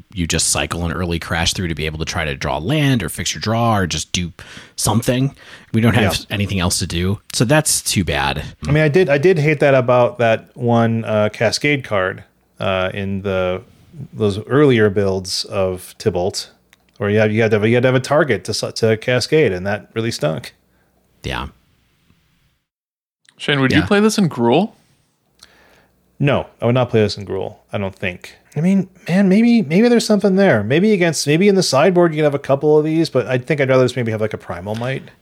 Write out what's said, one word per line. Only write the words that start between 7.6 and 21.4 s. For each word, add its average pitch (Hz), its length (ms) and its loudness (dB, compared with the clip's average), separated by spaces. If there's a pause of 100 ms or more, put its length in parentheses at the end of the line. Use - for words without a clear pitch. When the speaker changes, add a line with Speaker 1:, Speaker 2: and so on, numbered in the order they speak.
Speaker 1:
too - 220 -2
bad. 71 400 -2 (240)
Speaker 2:
I 135 60 -2
mean, 156 100 4
I 156 60 2
did, 185 200 0
I 143 100 2
did 175 200 2
hate 147 220 0
that 139 160 4
about 123 420 2
that 113 380 0
one, 117 480 0
uh, 107 280 0
Cascade 139 520 -2
card, 98 400 -4 (340)
uh, 95 340 -2
in 98 300 -6
the, 92 400 -2 (500)
those 107 340 -2
earlier 120 440 4
builds 95 540 -4
of 92 560 -4
Tibalt, 90 480 -2 (500)
where 104 100 -4
you 104 120 2
had, 107 120 2
you 107 80 0
had 110 120 2
to 110 80 2
have, 107 80 2
you 117 80 4
had 123 80 2
to 131 40 4
have 127 60 2
a 131 60 2
target 139 460 0
to - 40 -8
s-, 110 300 -6
to 110 160 2
Cascade, 127 560 0
and 90 120 -6
that 101 300 -6
really 113 160 -4
stunk. 147 460 -6 (680)
Speaker 1:
Yeah. 65 220 -6 (1900)